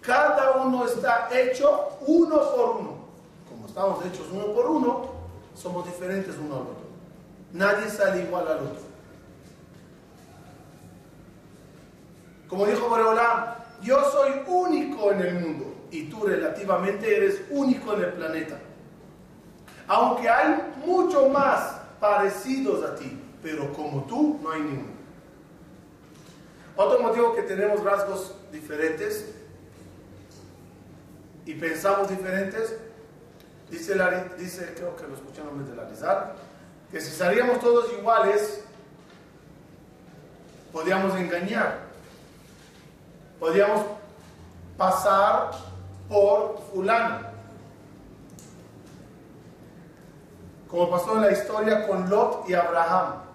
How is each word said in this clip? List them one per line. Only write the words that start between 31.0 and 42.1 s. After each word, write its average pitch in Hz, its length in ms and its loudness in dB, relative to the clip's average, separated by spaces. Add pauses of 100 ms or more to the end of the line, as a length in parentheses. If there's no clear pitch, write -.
y 156 100 -14
pensamos 190 540 0
diferentes, 196 680 -4 (960)
dice, 180 240 -6
la, 185 300 0 (140)
dice, 175 380 -10
creo 175 200 -8
que 156 100 -14
lo 135 80 -12
escucharon 143 480 -12
desde 120 140 -12
la 117 120 -12
Rizal, - 440 -2 (580)
que 160 100 -10
si 143 100 -8
salíamos 233 500 2
todos 233 320 4
iguales, 202 720 2 (2000)
podíamos 185 440 0
engañar, 180 640 -2 (1600)